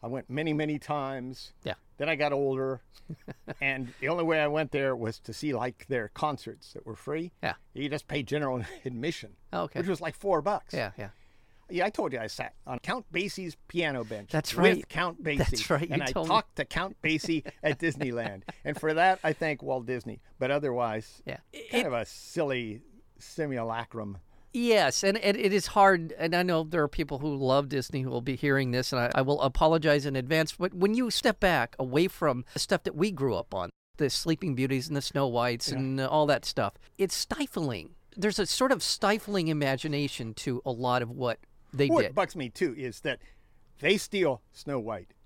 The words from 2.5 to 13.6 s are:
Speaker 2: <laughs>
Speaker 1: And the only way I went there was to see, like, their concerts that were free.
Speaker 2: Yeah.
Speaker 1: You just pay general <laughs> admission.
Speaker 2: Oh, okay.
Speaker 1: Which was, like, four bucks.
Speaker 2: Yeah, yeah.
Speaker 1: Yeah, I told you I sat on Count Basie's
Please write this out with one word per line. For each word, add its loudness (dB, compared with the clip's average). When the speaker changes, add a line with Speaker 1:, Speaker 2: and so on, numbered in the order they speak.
Speaker 2:
<laughs> -12
Speaker 1:
And -2
the -4
only 0
way 2
I 2
went 0
there 0
was -4
to -12
see, -4
like, -4
their -2
concerts -6
that -16
were -10
free. -6
Speaker 2:
Yeah. -2
Speaker 1:
You -6
just -6
pay -2
general -2
<laughs> -14
admission. -6
Speaker 2:
Oh, -2
okay. -8
Speaker 1:
Which -2
was, -2
like, -6
four 2
bucks. -4
Speaker 2:
Yeah, -2
yeah. -10
Speaker 1:
Yeah, 0
I 0
told -4
you -4
I -6
sat -8
on -6
Count -6
Basie's -4